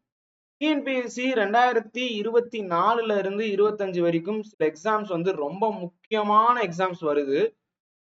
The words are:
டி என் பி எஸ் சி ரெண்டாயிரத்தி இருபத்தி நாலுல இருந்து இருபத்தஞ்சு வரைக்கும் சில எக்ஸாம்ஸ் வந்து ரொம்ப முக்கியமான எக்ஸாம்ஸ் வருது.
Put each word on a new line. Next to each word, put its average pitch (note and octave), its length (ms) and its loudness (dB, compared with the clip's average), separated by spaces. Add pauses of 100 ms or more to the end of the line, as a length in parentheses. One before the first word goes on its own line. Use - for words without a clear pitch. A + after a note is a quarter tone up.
(560)
டி D4 100 -4
என் D4 160 0
பி C4+ 120 -4
எஸ் B3 200 -4
சி B3+ 180 -2
ரெண்டாயிரத்தி A#3 800 0
இருபத்தி A3+ 480 -2
நாலுல G#3 580 0
இருந்து G3 260 -2
இருபத்தஞ்சு G3+ 560 2
வரைக்கும் E3+ 420 0
சில D#3+ 300 -2
எக்ஸாம்ஸ் G#3+ 340 -2
வந்து F3+ 260 -2
ரொம்ப F3 400 -2
முக்கியமான G#3+ 920 0
எக்ஸாம்ஸ் F3+ 380 -2
வருது. D3 480 0 (560)